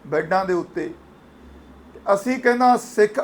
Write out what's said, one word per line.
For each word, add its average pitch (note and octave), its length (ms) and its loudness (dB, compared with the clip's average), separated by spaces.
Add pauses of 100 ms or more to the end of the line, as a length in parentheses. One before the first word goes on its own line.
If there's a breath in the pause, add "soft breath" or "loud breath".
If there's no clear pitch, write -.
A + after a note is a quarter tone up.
ਬੈੱਡਾਂ D#3+ 380 -2
ਦੇ F#3 80 -2
ਉੱਤੇ, E3+ 400 -6 (1200)
"ਅਸੀਂ", B3 260 -2
ਕਹਿੰਦਾ, B3 380 4
"ਸਿੱਖ - 460 0